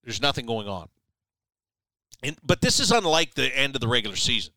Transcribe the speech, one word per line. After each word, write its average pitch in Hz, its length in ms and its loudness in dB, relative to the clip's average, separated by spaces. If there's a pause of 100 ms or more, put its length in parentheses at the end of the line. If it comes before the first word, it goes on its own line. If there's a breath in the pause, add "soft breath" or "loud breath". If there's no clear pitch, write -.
there's 107 180 -8
nothing 139 240 0
going 110 220 -4
on. 90 220 -8 (1300)
And, 151 220 -8
but 170 160 0
this 254 220 2
is 202 100 2
unlike 170 420 2
the 131 240 0
end 135 180 0
of 123 60 -4
the 117 60 -2
regular 107 300 0
season. 113 400 -2